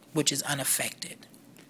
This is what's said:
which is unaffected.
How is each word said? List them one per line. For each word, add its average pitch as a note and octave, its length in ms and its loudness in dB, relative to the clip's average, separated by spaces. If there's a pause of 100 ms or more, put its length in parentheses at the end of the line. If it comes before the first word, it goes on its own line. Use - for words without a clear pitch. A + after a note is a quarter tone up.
(140)
which D3+ 180 4
is C#3 120 0
unaffected. - 840 -2 (440)